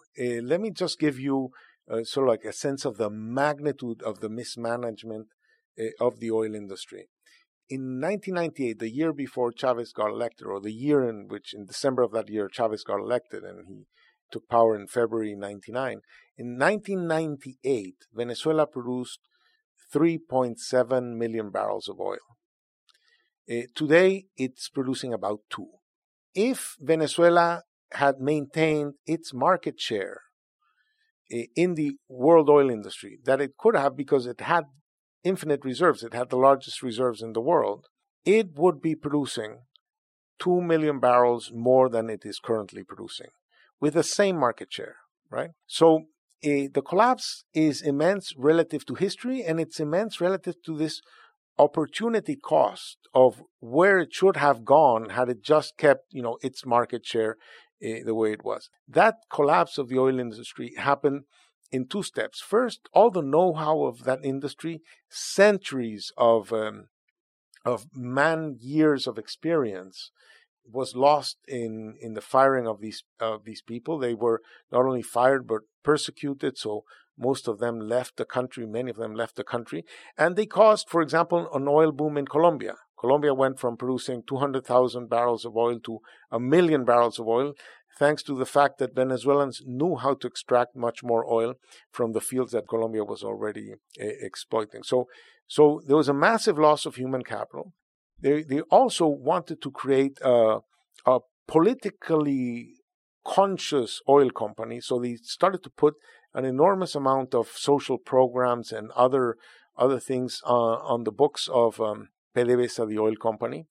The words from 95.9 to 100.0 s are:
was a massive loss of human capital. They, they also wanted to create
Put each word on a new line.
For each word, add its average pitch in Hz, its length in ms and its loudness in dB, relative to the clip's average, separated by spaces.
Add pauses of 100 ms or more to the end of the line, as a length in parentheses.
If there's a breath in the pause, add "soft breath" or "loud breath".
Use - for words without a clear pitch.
was 147 140 4
a 143 40 2
massive 185 460 2
loss 151 260 4
of 127 100 -10
human 127 280 -6
capital. - 480 -12 (480)
They, 147 240 0
they 147 200 -4
also 196 440 4
wanted 151 540 -2
to 139 100 -8
create 135 500 0